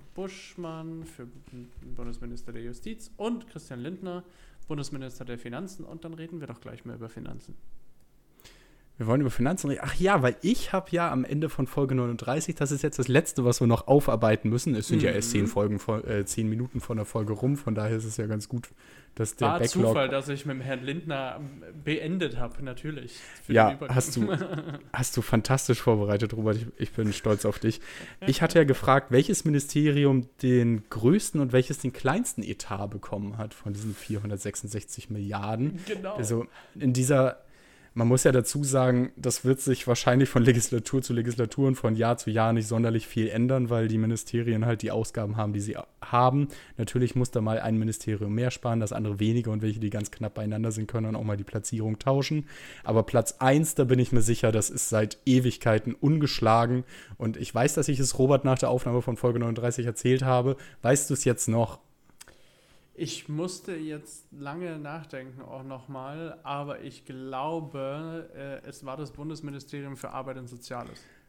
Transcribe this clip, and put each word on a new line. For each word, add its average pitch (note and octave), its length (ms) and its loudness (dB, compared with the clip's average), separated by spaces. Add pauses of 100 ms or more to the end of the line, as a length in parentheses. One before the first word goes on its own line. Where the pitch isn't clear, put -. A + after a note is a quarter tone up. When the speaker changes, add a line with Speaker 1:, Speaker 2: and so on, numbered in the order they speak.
(140)
Speaker 1:
Buschmann E3 920 -12
für C3+ 200 -16
B-, B2 440 -18 (280)
Bundesminister A#2+ 560 -8
der A#2 120 -8
Justiz D#3+ 520 -10
und A3+ 320 -6
Christian C#3 320 -14
Lindner, F3+ 440 -10 (440)
Bundesminister C3+ 560 -8
der B2 140 -10
Finanzen. D#3 480 -12
Und D#3+ 180 -14
dann E3 80 -12
reden D#3+ 280 -12
wir B2 80 -12
doch A#2 120 -14
gleich A2+ 240 -16
mal A#2+ 120 -12
über A2+ 120 -12
Finanzen. - 480 -12 (1400)
Speaker 2:
Wir A#2 80 -4
wollen A#2+ 140 4
über C3+ 100 2
Finanzen C#3+ 380 0
reden. C#3 160 -4
Ach C#3+ 120 -4
ja, F#3 260 4
weil B2 180 2
ich - 320 0
hab F#3+ 180 -2
ja E3+ 220 0
am B2+ 140 0
Ende D3+ 240 -2
von C3 160 -2
Folge C3+ 280 0
neununddreißig, B2+ 600 -2
das C#3+ 180 -2
ist C#3 100 -2
jetzt D3 160 -2
das B2+ 100 0
Letzte, E3 360 4
was A#2+ 160 4
wir B2+ 60 6
noch A#2 220 4
aufarbeiten A2+ 600 4
müssen. B2 260 2
Es G#2+ 140 -2
sind G#2+ 140 4
ja F#2+ 80 4
erst G#2 180 0
Speaker 1:
Mhm. A#2+ 40 -4
Speaker 2:
zehn G2+ 160 4
Folgen, G#2 300 0
von, A2 280 -2
äh, G#2 180 0
zehn A2 240 -2
Minuten A#2+ 320 -4
von A#2 160 -4
der G#2+ 80 -2
Folge G#2+ 300 -4
rum, C#3 240 0
von A#2 160 -2
daher G#2+ 200 -2
ist A2+ 120 -4
es A2 100 -8
ja A2 100 -4
ganz G#2+ 220 -4
gut, A#2+ 220 -8 (440)
dass - 220 -4
der C#3 120 2
Speaker 1:
War E3 100 2
Speaker 2:
Backlog E3+ 300 2
Speaker 1:
Zufall, C3+ 200 4
dass C#3 220 -2
ich C#3 160 -6
mit C#3 100 -4
dem C3 60 -8
Herrn B2+ 200 -6
Lindner, C#3 560 -6
ähm, C#3 240 -14 (220)
beendet D#3 540 -2
hab, A#2+ 240 -2
natürlich, C3 560 -10 (260)
für - 80 -2
Speaker 2:
Ja, A2 160 10
Speaker 1:
den F#2+ 80 -2
Übergang. C3 200 -2
Speaker 2:
hast B2+ 200 2
du, A2 120 2
Speaker 1:
<laughs> E3+ 640 -6
Speaker 2:
hast - 200 -2
du A#2+ 60 -2
fantastisch A#2+ 640 2
vorbereitet, G#2 500 2
Robert. A2 240 0
Ich, A2+ 100 -4 (120)
ich - 160 -6
bin G#2+ 180 0
stolz G#2 320 2
auf G#2 140 0
dich. - 240 0 (440)
Ich C#3 140 2
hatte E3 180 4
ja D#3+ 60 10
gefragt, C3+ 460 4
welches C#3 340 4
Ministerium C#3+ 800 4 (140)
den A#2+ 480 4
größten D3 500 2
und C3 140 0
welches C3 280 2
den B2+ 120 -4
kleinsten D3+ 500 -2
Etat G2+ 440 -6
bekommen G2+ 500 -8
hat G#2+ 160 -8
von G#2 220 -10
diesen G#2 200 -6
vierhundertsechsundsechzig G#2 1160 -8
Milliarden. G#2+ 760 -4
Speaker 1:
Genau. F#3+ 280 -6
Speaker 2:
Also A#2 320 -2 (320)
in B2+ 160 2
dieser C3 480 2 (560)
man A#2 100 4
muss B2 160 6
ja - 80 8
dazu B2+ 300 2
sagen, B2+ 540 2
das B2+ 300 -4
wird C3 120 4
sich - 280 0
wahrscheinlich B2+ 420 4
von A#2+ 140 4
Legislatur A#2+ 580 2
zu B2 140 -4
Legislatur A#2 520 0
und C3 100 4
von A2 200 0
Jahr A2+ 220 2
zu - 120 -4
Jahr A2+ 220 2
nicht A2+ 160 2
sonderlich A2+ 380 2
viel A2 200 0
ändern, A#2+ 440 2
weil A2+ 180 2
die A2 80 0
Ministerien A2+ 720 0
halt A2+ 160 0
die G#2+ 80 -2
Ausgaben A2 480 -2
haben, G#2 160 -2
die G2+ 80 -2
sie G#2+ 160 -6 (240)
haben. B2+ 460 4 (280)
Natürlich B2 380 0
muss B2 160 2
da A#2+ 100 0
mal A2 180 0
ein A2 200 0
Ministerium G#2+ 560 -2
mehr B2 160 0
sparen, A#2 300 -2
das G#2+ 120 -2
andere G#2+ 260 -4
weniger A2+ 320 2
und G#2+ 120 -2
welche, A2 180 -2
die A2 80 0
ganz G#2+ 220 -4
knapp - 240 -8
beieinander G#2+ 380 -2
sind, G#2+ 160 -4
können A2 180 -2
dann A2 100 -2
auch A#2 80 -4
mal G#2 140 -2
die G2 60 -6
Platzierung A2 540 -4
tauschen. C#3 460 2 (400)
Aber A2 180 4
Platz - 360 2
eins, C#3 380 4
da C#3+ 80 6
bin B2+ 140 6
ich B2 140 2
mir A2+ 80 10
sicher, A2 320 6
das G#2+ 160 2
ist - 220 -4
seit G#2+ 340 2
Ewigkeiten B2 720 4
ungeschlagen. B2+ 880 4 (320)
Und A2+ 220 -4
ich - 160 -8
weiß, B2 180 4
dass - 160 0
ich C#3 100 0
es B2 200 2
Robert C3 260 6
nach C3 140 4
der B2 100 0
Aufnahme B2 320 0
von A#2+ 160 -2
Folge A#2+ 220 0
neununddreißig A#2 480 -2
erzählt B2+ 360 2
habe. B2+ 360 2 (240)
Weißt C3 260 4
du C#3+ 60 0
es - 100 -2
jetzt - 240 2
noch? A2+ 320 0 (1200)
Speaker 1:
Ich - 300 -8
musste F3 480 -6
jetzt D3+ 560 -10
lange D#3 460 -8
nachdenken C#3+ 640 -12
auch C3+ 200 -14
nochmal, C3+ 840 -12
aber C#3+ 360 -6
ich - 240 -16
glaube, C#3+ 1300 -8
äh, C#3 320 -12
es C#3 200 -16
war C3 100 -10
das C#3+ 140 -10
Bundesministerium C#3+ 880 -12
für - 140 -12
Arbeit C3 260 -10
und B2 100 -14
Soziales. A#2+ 560 -14 (240)